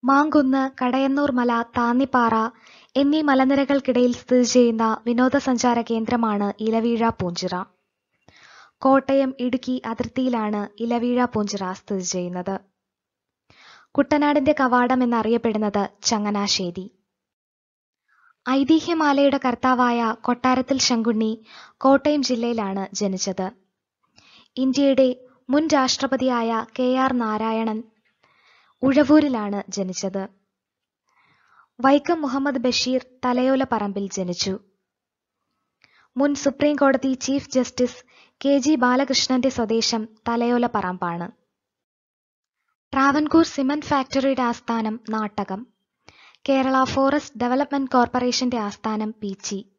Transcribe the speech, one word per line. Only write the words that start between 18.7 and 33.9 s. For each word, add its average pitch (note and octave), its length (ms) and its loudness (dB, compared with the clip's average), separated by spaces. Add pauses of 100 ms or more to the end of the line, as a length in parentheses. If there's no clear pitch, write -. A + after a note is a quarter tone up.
കർത്താവായ A#3+ 760 0
കൊട്ടാരത്തിൽ B3+ 580 0
ശങ്കുണ്ണി A3+ 540 0 (460)
കോട്ടയം C#4 440 4
ജില്ലയിലാണ് A3+ 720 -4
ജനിച്ചത്. F#3+ 520 -4 (1080)
ഇന്ത്യയുടെ C4+ 520 4 (420)
മുൻ D4+ 240 2
രാഷ്ട്രപതിയായ B3 920 0 (120)
കെ B3+ 160 0
ആർ C4 180 0
നാരായണൻ A3 680 -2 (1040)
ഉഴവൂരിലാണ് C4 840 4
ജനിച്ചത്. F#3+ 540 -6 (1600)
വൈക്കം D4 420 2
മുഹമ്മദ് C#4 360 -4
ബഷീർ B3+ 460 -2 (200)
തലയോലപ്പറമ്പിൽ B3 840 0